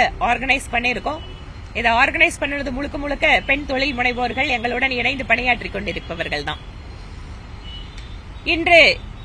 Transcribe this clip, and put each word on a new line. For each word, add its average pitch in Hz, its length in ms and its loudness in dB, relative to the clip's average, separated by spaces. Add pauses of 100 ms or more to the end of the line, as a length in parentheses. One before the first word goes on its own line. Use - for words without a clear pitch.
(280)
ஆர்கனைஸ் 254 460 0
பண்ணிருக்கோம். 247 480 -2 (560)
இதை 233 120 4 (100)
ஆர்கனைஸ் 330 420 4
பண்ணது 277 340 -2
முழுக்க 285 260 -4
முழுக்க 285 240 0 (220)
பெண் 277 220 2
தொழில் 269 280 0
முனைவோர்கள், 247 580 0
எங்களுடன் 247 420 0
இணைந்து 247 320 0
பணியாற்றிக் 233 460 0
கொண்டிருப்பவர்கள் 160 720 -4
தான். 151 120 -6 (1900)
இன்று 339 260 8 (440)